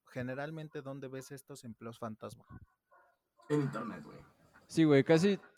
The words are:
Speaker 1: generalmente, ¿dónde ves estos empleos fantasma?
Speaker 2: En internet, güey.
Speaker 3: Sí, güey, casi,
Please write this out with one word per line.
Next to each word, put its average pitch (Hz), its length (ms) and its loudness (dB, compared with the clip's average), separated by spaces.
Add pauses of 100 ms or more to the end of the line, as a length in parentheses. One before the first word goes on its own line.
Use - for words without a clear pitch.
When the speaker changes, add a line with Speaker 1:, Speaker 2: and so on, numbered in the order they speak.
Speaker 1:
generalmente, 143 760 -8
¿dónde 135 260 -10
ves 135 240 -10
estos 139 320 -16
empleos 113 340 -12
fantasma? 113 460 -10 (1040)
Speaker 2:
En 147 140 0
internet, 104 420 -8
güey. - 140 -20 (500)
Speaker 3:
Sí, 165 160 4
güey, 143 180 8
casi, 180 380 4 (180)